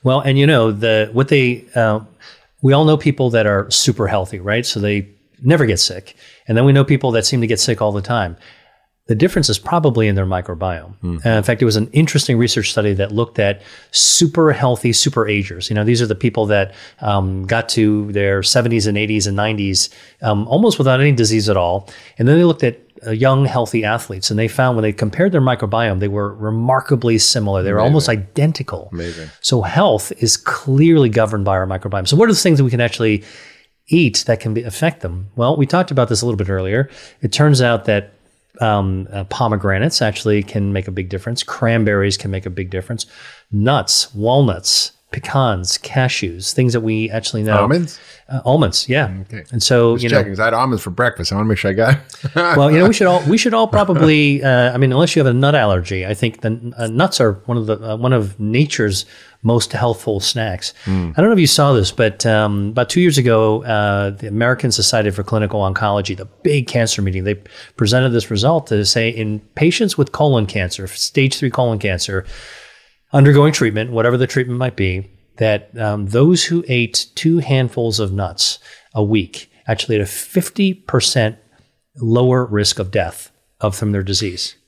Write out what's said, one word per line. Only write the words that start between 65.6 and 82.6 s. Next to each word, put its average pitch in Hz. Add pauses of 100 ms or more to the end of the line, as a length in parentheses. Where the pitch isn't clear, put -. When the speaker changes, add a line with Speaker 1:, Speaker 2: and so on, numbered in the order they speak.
Speaker 1:
Oncology, 98
the 95 (140)
big 147
cancer 113
meeting, 95
they 101 (420)
presented 123
this 117
result 139
to 104
say 113
in 107 (160)
patients 175
with 143
colon 131
cancer, 95
stage -
three 135
colon 117
cancer, 95 (880)
undergoing 143
treatment, 110
whatever 117
the 123
treatment 123
might 127
be, 95 (280)
that, 110
um, 104
those 139
who 170
ate 123
two 165
handfuls 127
of 101
nuts 95 (360)
a 110
week 104 (160)
actually 113
had 104
a 95
fifty -
percent 113 (600)
lower 123
risk 104